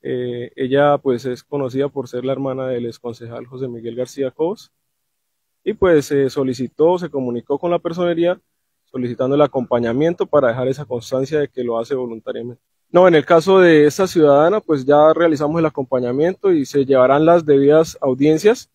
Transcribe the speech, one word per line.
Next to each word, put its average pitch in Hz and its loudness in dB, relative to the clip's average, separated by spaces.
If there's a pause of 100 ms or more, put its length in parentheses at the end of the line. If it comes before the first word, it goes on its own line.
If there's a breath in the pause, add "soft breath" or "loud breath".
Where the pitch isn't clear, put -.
Eh, 123 -8
ella, 143 0
pues, 127 -4
es 123 -8
conocida 135 -6
por 135 -10
ser 123 -10
la 135 -4
hermana 131 -6
del 120 -6
exconcejal 117 -14
José 131 -12
Miguel 117 -12
García 127 -6
Cobos 175 -8 (960)
y, 196 -4
pues, 170 2
se 139 0
solicitó, 135 -2
se 175 -10
comunicó 127 -6
con 175 -4
la 175 -2
personería 170 -2 (460)
solicitando 127 -4
el 147 2
acompañamiento 135 0
para 139 2
dejar 127 -2
esa 143 -6
constancia 135 -4
de 143 -4
que 123 -10
lo 117 -4
hace 117 -6
voluntariamente. 117 -10 (280)
No, 180 6
en 170 4
el 143 2
caso 175 4
de 160 6
esta 185 0
ciudadana, 160 2
pues, 143 -4
ya 151 6
realizamos 160 0
el 160 0
acompañamiento 143 -2
y 143 -2
se 139 -2
llevarán 135 4
las 165 4
debidas 147 4
audiencias 156 0